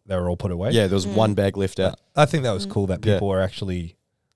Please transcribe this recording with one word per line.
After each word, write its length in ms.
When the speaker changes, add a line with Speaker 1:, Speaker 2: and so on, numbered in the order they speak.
Speaker 1:
they 80
were 140
all 80
put 140
away. 200
Speaker 2:
Yeah, 160
there 80
was 100
Speaker 3:
Mm. 100
Speaker 2:
one 200
bag 220
left 220
out. 200
Speaker 1:
I 100
think 180
that 100
was 120
Speaker 3:
Mm. 60
Speaker 1:
cool 160
that 180
Speaker 2:
Yeah. 100
Speaker 1:
people 120
were 140
actually 560